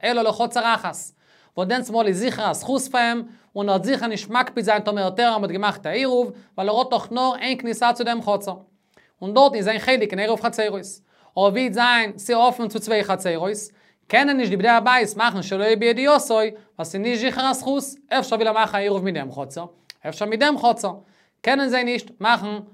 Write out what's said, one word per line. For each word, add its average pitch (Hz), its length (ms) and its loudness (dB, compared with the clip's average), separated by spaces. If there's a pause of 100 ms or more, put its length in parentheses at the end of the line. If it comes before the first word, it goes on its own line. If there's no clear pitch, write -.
אלא 233 180 2
לחצר 233 520 0
אחת. 180 200 -4 (640)
וואו 185 120 -2
דען 240 140 0
צומאל 226 240 0
איז 185 120 0
זיכער, 226 320 -2
אז - 120 -6
חוץ 262 260 -2
פון 247 120 0
אים, 233 220 0 (340)
און 202 120 -2
האט 190 160 2
זיכער 233 240 -2
נישט 208 220 -8
מקפיד 247 340 0
זיין, 208 180 2
טומאה 208 200 -2
ער 185 160 0
האט 220 320 2
געמאכט, 190 320 -2
דער 156 100 -6
עירוב, 247 400 0 (220)
ווייל 196 160 -4
ער 220 80 0
האט 247 120 0
דאך 233 220 -2
נאר 254 280 0
איין 247 180 -2
כניסה 233 340 0
צו 240 120 -2
דעם 233 180 -2
חצר. 202 320 -2 (680)
און 196 120 -4
דארט 277 200 8
איז 202 100 -2
זיין 220 140 0
חלק 233 320 2
אין 185 80 -6
עירוב 214 220 0
חצרות. 214 400 -2 (520)
אבער 196 180 4
ווי 240 220 0
זיין, 233 440 4
זיי 240 200 -2 (120)
אפן 233 200 -2
צו 214 120 -6
צוויי 214 240 0
חצרות, 190 520 -2 (500)
קענען 277 300 2
נישט 233 140 0
די 202 60 0
בני 190 120 2
הבית 233 480 4
מאכן, 202 260 0
שלא 208 320 0
בידי 233 320 0
עשו, 277 320 4 (400)
וואס 160 140 -8
זיי 196 80 -4
נישט 233 200 -2
זיכער, 262 300 -2
אז 262 120 -4
חוץ, 269 340 -4 (120)
אפשר 254 280 -2
וויל 220 120 0
ער 214 60 2
מאכן, 214 240 0
עירוב 196 260 0
מיט 185 100 -2
דעם 135 180 -8
חצר. 139 320 -10 (440)
אפשר 160 160 -6
מיט 214 160 -2
דעם 285 180 2
חצר. 233 340 0 (480)
קענען 269 280 2
זיי 247 160 0
נישט 240 260 -4 (100)
מאכן, 208 260 2 (280)